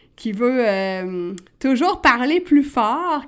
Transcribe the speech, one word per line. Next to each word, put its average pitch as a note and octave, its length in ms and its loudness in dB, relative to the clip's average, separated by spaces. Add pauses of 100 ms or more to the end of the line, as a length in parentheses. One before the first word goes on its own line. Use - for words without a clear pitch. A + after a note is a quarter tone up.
(160)
qui - 160 -8
veut, A#3+ 360 0
euh, F#3 640 -4 (260)
toujours C4+ 420 0
parler C4+ 380 2
plus D4 240 2
fort, C#4+ 640 -2